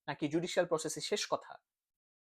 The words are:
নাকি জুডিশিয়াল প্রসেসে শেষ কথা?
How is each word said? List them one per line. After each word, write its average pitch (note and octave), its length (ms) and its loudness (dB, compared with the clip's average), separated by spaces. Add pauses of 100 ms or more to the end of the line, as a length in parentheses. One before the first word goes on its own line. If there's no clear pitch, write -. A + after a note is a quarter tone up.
নাকি D3 220 -2
জুডিশিয়াল E3+ 380 2
প্রসেসে D#3 340 0
শেষ - 300 0
কথা? - 280 -2 (760)